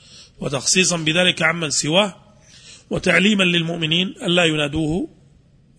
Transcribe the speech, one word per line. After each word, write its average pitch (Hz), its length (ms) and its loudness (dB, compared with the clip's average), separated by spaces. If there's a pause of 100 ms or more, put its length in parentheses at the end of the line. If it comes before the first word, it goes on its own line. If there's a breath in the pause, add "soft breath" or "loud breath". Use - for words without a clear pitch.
(400 loud breath)
وتخصيصا 156 580 0
بذلك 165 440 0
عمن 165 280 -2
سواه، 170 460 0 (720 loud breath)
وتعليما 190 540 2
للمؤمنين 170 640 0
ألا 175 380 0
ينادوه 156 640 -2 (680)